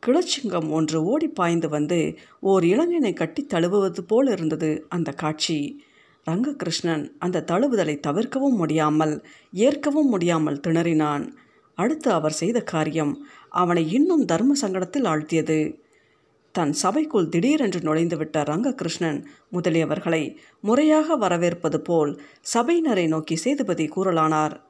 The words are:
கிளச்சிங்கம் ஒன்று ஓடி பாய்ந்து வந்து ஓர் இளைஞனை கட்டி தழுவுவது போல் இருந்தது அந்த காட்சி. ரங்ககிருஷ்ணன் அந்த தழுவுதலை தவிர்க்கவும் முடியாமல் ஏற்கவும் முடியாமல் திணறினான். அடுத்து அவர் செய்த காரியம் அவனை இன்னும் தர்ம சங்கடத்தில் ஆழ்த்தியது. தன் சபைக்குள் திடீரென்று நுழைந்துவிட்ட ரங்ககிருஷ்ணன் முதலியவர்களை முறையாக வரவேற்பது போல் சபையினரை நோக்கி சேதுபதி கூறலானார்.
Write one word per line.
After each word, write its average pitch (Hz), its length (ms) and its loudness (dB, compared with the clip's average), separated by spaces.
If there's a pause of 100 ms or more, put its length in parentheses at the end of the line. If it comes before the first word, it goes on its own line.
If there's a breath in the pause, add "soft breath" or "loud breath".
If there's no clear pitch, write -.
கிளச்சிங்கம் 214 680 0
ஒன்று 156 320 0
ஓடி 302 240 0
பாய்ந்து 170 420 0
வந்து 151 300 0 (400 loud breath)
ஓர் 190 260 4
இளைஞனை 269 480 2
கட்டி 165 320 -4
தழுவுவது 185 640 0
போல் 254 240 2
இருந்தது 160 400 -2 (180)
அந்த 165 220 -4
காட்சி. 156 480 -4 (680 loud breath)
ரங்ககிருஷ்ணன் 170 760 -2 (160)
அந்த 175 280 -2
தழுவுதலை 190 520 0
தவிர்க்கவும் 240 580 -2
முடியாமல் 156 580 0 (380 loud breath)
ஏற்கவும் 285 560 2
முடியாமல் 165 500 0
திணறினான். 160 640 0 (520 soft breath)
அடுத்து 277 340 0
அவர் 156 300 0
செய்த 220 200 0
காரியம் 151 520 -2 (360 loud breath)
அவனை 170 420 2
இன்னும் 294 340 4
தர்ம 220 300 2
சங்கடத்தில் 190 500 -2
ஆழ்த்தியது. 156 540 0 (960 soft breath)
தன் 151 180 0
சபைக்குள் 202 560 0
திடீரென்று 214 500 2
நுழைந்துவிட்ட 156 640 -2
ரங்ககிருஷ்ணன் 165 760 -2 (300 loud breath)
முதலியவர்களை 165 720 0 (380 loud breath)
முறையாக 311 560 4
வரவேற்பது 170 680 0
போல் 156 300 2 (320 loud breath)
சபையினரை 240 640 2
நோக்கி 160 280 -2
சேதுபதி 202 520 -2
கூறலானார். 156 680 0 (140)